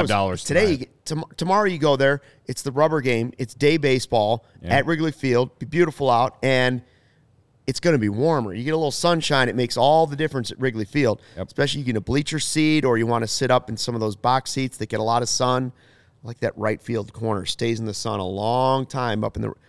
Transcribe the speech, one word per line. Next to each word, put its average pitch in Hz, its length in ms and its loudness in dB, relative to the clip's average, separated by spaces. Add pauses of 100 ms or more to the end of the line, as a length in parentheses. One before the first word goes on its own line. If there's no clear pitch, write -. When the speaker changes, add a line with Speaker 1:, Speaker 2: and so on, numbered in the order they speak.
Speaker 1:
five - 60 0
dollars 98 380 0
Speaker 2:
Today, 175 320 2
Speaker 1:
tonight. - 120 -10 (160)
Speaker 2:
tom-, 156 200 -6 (100)
tomorrow 190 300 2
you 180 140 -2
go 143 180 4
there. 139 240 2 (260)
It's - 140 -8
the 139 100 -6
rubber 156 300 2
game. 120 360 0
It's 123 160 -8
day 151 240 4
baseball 120 680 2 (160)
Speaker 1:
Yeah. 107 160 0
Speaker 2:
at 139 80 2
Wrigley 160 260 0
Field. 127 480 0
Be 123 60 -10
beautiful 147 440 0
out, 120 340 2
and 127 380 2 (840)
it's - 140 -4
gonna 160 180 4
be 107 120 2
warmer. 120 440 0
You 113 120 -8
get 151 60 -4
a 160 60 0
little 151 140 0
sunshine. 151 560 2
It 104 80 -2
makes 123 220 -2
all 156 280 4
the 143 120 -4
difference 135 340 -4
at - 80 -14
Wrigley 113 240 -2
Field, 120 380 0 (160)
Speaker 1:
Yep. 95 100 -8
Speaker 2:
especially 139 320 -2
you 135 60 -6
get 120 100 0
a 104 60 -2
bleacher 143 380 -2
seat 156 440 2
or 120 140 4
you 113 100 0
wanna 117 200 0
sit 127 220 -2
up 127 200 2
in 113 80 -8
some 120 180 -4
of 110 60 -4
those 107 160 -2
box 131 340 0
seats 131 260 -4
that 107 120 -8
get 110 100 -4
a 110 40 -2
lot 117 180 0
of 117 80 -4
sun. 127 420 0 (520)
I 110 40 -16
like 117 140 -14
that 113 160 -4
right 107 240 -4
field 107 320 -6
corner. 107 320 -4
Stays 117 340 -2
in 113 60 -6
the 104 80 -6
sun 107 260 -6
a 92 80 -6
long 127 580 0
time 117 380 -4
up - 140 -6
in 110 60 -6
the, 110 100 -6 (160)